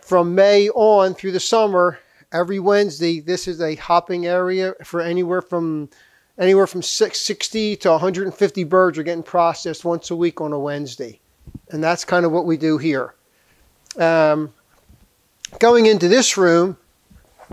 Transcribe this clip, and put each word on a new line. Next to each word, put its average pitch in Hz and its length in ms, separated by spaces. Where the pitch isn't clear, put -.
from 175 340
May 202 340
on 208 460
through 190 160
the 180 80
summer, 190 580
every 180 280
Wednesday, 175 600
this 180 280
is 165 140
a 156 120
hopping 175 540
area 185 560
for 170 180
anywhere 175 400
from, 160 480
anywhere 190 260
from 180 160
six, - 380
sixty 214 560
to 185 160
a 160 80
hundred 185 260
and 180 80
fifty 196 300
birds 175 340
are 160 60
getting 170 180
processed 165 640
once 170 240
a 175 60
week 170 260
on 151 100
a 147 60
Wednesday. 139 640
And 156 140
that's 170 200
kinda 175 240
what 165 180
we 165 120
do 156 220
here. 135 340
Um, 156 540
going 233 260
into 202 220
this 226 280
room, 180 420